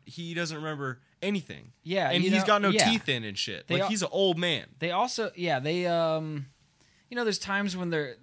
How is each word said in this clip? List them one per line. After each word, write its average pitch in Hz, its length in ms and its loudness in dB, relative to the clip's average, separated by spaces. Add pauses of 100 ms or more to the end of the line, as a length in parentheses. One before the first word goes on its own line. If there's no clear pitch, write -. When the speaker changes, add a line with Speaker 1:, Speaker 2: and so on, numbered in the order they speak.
Speaker 1:
he 170 280 -10
doesn't 165 220 -4
remember 143 460 -6 (200)
anything. 175 520 -4 (100)
Speaker 2:
Yeah, 170 280 0
Speaker 1:
And 180 120 4
Speaker 2:
you 190 80 4
Speaker 1:
he's 208 100 6
Speaker 2:
know, 190 60 2
Speaker 1:
got 208 140 6
no 196 80 4
Speaker 2:
yeah. 214 200 6
Speaker 1:
teeth 226 200 0
in 120 140 0
and 101 140 -8
shit. - 300 -6
Speaker 2:
They 170 80 0
Speaker 1:
Like, 185 80 2
Speaker 2:
al-, 202 60 -2
Speaker 1:
he's 214 140 0
an - 80 -2
old 180 280 4
man. 165 280 0 (120)
Speaker 2:
they 170 120 -2
also, 220 440 -2
yeah, 165 240 0
they, 170 260 -2
um, 160 600 0 (680)
you 240 60 -6
know, 240 80 0
there's 208 120 0
times 196 400 -2
when 175 140 -2
they're, 147 320 -2